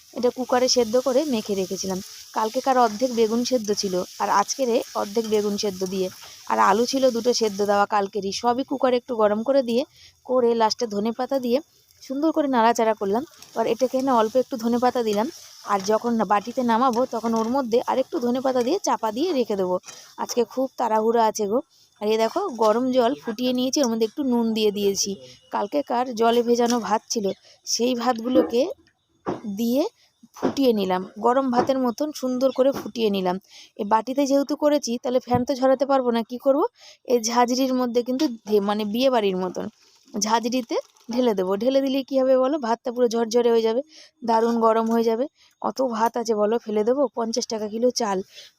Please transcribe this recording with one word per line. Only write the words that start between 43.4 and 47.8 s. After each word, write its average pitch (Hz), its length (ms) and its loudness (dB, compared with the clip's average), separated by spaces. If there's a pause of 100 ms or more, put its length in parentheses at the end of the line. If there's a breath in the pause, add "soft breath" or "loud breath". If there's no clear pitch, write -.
হয়ে 226 120 4
যাবে, 226 180 0 (440 loud breath)
দারুণ 233 360 2
গরম 226 300 4
হয়ে 233 140 2
যাবে। 226 220 0 (360 soft breath)
অত 220 200 -4
ভাত 233 340 0
আছে 226 180 -2
বলো, 208 240 0
ফেলে 214 260 -2
দেবো? 254 300 0
পঞ্চাশ 233 320 -4
টাকা 214 220 -6
কিলো 226 220 0